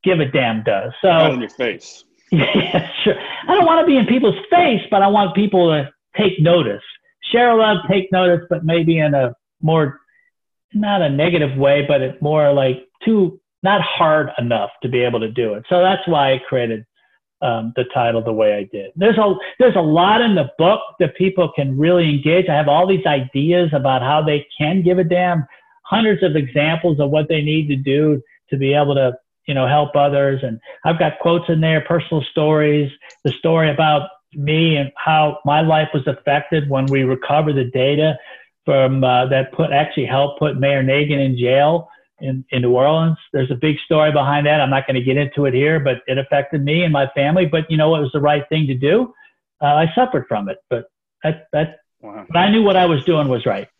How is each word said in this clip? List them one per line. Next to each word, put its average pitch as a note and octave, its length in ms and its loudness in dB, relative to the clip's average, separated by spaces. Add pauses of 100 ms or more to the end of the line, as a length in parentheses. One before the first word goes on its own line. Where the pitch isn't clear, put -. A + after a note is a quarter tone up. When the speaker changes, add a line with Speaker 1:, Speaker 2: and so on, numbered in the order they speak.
Speaker 1:
Give F3+ 160 0
a D3 60 0
Damn A#2 380 -2
does." G#2+ 280 -2 (100)
So F#3+ 80 4
Speaker 2:
Not D#3+ 240 4
in B2 80 -4
your A2 80 -8
face. - 600 -8
Speaker 1:
<laughs> - 220 -12
Yeah, - 600 0 (120)
sure. G#3 120 0 (320)
I - 80 2
don't F#4 100 4
wanna E4 200 4
be C#4+ 120 4
in G#3+ 100 2
people's B3 280 2 (140)
face, D#4 320 2 (100)
but G3 100 4
I G3 60 4
want G3+ 280 2
people F#3+ 340 2
to D3 200 0 (280)
take F#3+ 240 0
notice. D3+ 400 2 (500)
Share A#3+ 200 4
a A3+ 40 4
love, G#3+ 220 2 (120)
take F#3+ 220 0
notice, F3+ 380 2
but D#3+ 160 -4
maybe E3 340 2
in D3+ 140 0
a B2 220 0 (260)
more, D#3 380 0 (760)
not G#3 280 0
a D3+ 80 0
negative D3 480 0
way, C#3 300 2
but C#3+ 140 2
it C3 200 -8
more D3+ 320 2
like C3 340 -2 (160)
too, G#3 360 0 (240)
not F#3+ 180 0
hard D#3 560 0
enough A#2 340 -4 (120)
to B2 60 -6
be B2+ 120 -2
able A#2+ 180 0
to A2 120 -4
do A2+ 220 -4
it. A2 160 -10
So F3 120 2
that's F#3 260 0
why C#3 260 0
I B2+ 60 -2
created, A#2 460 -6 (560)
um, A#2 340 -4
the B2+ 180 -2
title A#2 300 0
the A2+ 100 -4
way G#2+ 200 2
I G#2 100 -4 (120)
did. G2 200 -12
There's G3+ 220 2
a, G#3 180 2 (240)
there's B3 160 4
a F3+ 60 2
lot F3 400 2
in A3 140 2
the C#3+ 220 -2
book F3+ 240 2 (180)
that D#3+ 160 0
people F#3 400 -2
can C3+ 220 -4
really E3 320 2
engage. D#3 400 0
I D3 60 0
have D3+ 120 2
all E3 200 2
these F#3+ 180 0
ideas D3+ 680 0
about C3 280 0
how D3 220 0
they D3 220 -2 (120)
can E3+ 260 -2
give F3+ 160 2
a F#3 40 0
damn, F3 420 0 (380)
hundreds G#3+ 400 0
of D#3 120 0
examples D3+ 640 -2
of C#3+ 120 0
what D3+ 180 0
they D#3+ 120 -2
need D3+ 280 -2
to C#3+ 60 0
do C#3 460 0 (280)
to C#3+ 80 -4
be C3+ 160 0
able C#3+ 220 2
to, C3 180 2 (340)
you D3 60 -6
know, C3 140 0
help D3 280 0
others. C#3 480 2
And A2+ 160 -8 (260)
I've E3 140 0
got D#3 200 -2
quotes E3+ 300 0
in D#3+ 120 0
there, D#3+ 200 0
personal D#3+ 500 -2
stories, D3+ 600 0 (320)
the C3+ 100 0
story E3 360 0
about D3 400 0 (240)
me D#3 440 0
and C3+ 200 -4
how D#3 480 0
my D3 160 2
life D#3 320 2
was C#3 140 -4
affected C#3+ 640 -2
when C3+ 200 -2
we C3+ 140 0
recovered C#3+ 500 0
the C3 120 0
data C#3+ 520 0 (480)
from, C3+ 380 2
uh, B2+ 240 2
that C3 260 -2
put, D#3+ 180 -2
actually D3 340 0
helped C#3 340 -2
put D3 200 -2
Mayor C#3 240 0
Nagin C#3 400 0
in C3 140 -2
jail C#3+ 500 2 (320)
in, C3 300 -8
in B2+ 140 -2
New B2 80 2
Orleans. D#3 460 2 (160)
There's C3+ 180 -2
a C3 40 -4
big D3+ 300 -2
story D3+ 260 2
behind D3 360 0
that. D3+ 140 2
I'm C3+ 100 0
not C3+ 160 -2
gonna C3 140 -2
get C3 140 -2
into C#3+ 300 -2
it C3 80 0
here, D3+ 260 2
but C#3+ 180 -2 (100)
it C3 100 -4
affected C#3 480 -2
me D#3 180 0
and E3 80 0
my C#3+ 220 0
family. D#3+ 320 0
But, D#3+ 240 -2
you D#3 80 0
know, D#3 180 2
it D3+ 60 -2
was C3 120 -4
the D3 80 -2
right D3 280 2
thing D#3 180 0
to C3+ 60 -2
do. E3+ 400 0 (480)
Uh, D3 40 -2 (100)
I D#3+ 180 2
suffered B3 340 0
from G2+ 220 -6
it, F#2+ 80 -10 (140)
but A#2 140 -6 (380)
that, D#3+ 300 -6
that, D#3 280 -4 (200)
Speaker 2:
Wow. G#2 260 -18
Speaker 1:
but E3 120 -2
I G3 100 4
knew A3 140 4
what G3 120 4
I F3+ 120 4
was D3 180 0
doing D3+ 220 0
was B2 180 -2
right. G2+ 220 -4 (120)